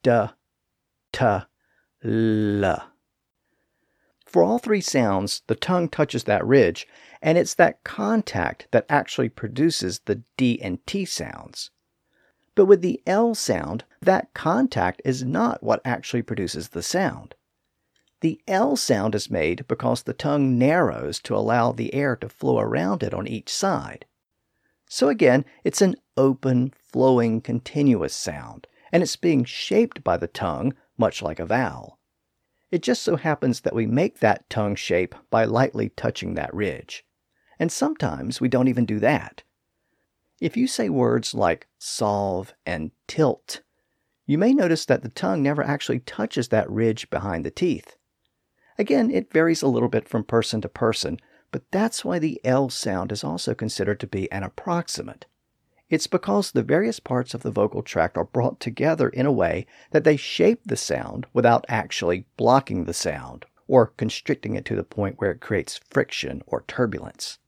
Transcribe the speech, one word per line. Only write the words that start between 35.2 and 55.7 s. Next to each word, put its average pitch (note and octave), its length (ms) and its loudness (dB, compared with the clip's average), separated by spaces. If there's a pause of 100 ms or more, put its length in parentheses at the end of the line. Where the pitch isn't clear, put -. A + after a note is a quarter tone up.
by A2+ 120 4
lightly A2 460 0
touching - 460 -6
that - 180 -6
ridge. F#2 500 -6 (540)
And E3+ 140 0
sometimes A#2+ 680 -4
we B2+ 80 0
don't B2+ 200 4
even A#2+ 180 2
do G#2+ 140 -2
that. - 440 0 (960)
If D#3+ 160 -4
you B3+ 120 2
say A3+ 220 -2
words A#2+ 440 0
like F#2 340 0 (120)
solve G2+ 760 -2 (140)
and F2 240 -6 (160)
tilt, - 540 -2 (680)
you D3 100 2
may A3+ 160 4
notice F3 320 2
that A#2+ 160 2
the A#2+ 80 -10
tongue F#3 320 -2
never C#3+ 220 0
actually C#3 360 -2
touches - 500 -6
that A2 200 2
ridge A2 400 -2
behind E2+ 340 -4
the - 80 -6
teeth. - 460 -4 (800)
Again, B2 340 2
it - 200 -2
varies D#3+ 300 2
a D3 60 2
little A#2+ 220 2
bit A2+ 180 -2
from A2+ 160 -4
person A2+ 380 0
to - 80 -8
person, - 500 -2 (320)
but - 200 -8
that's G#3+ 340 -2
why F3+ 120 -2
the D#3 260 -2
L B2+ 260 2
sound G2 420 -4
is G#2 120 -6
also C#3+ 300 -4
considered G#2 460 -4
to - 80 -8
be - 240 -4
an G2 120 -6
approximant. - 800 -6 (680)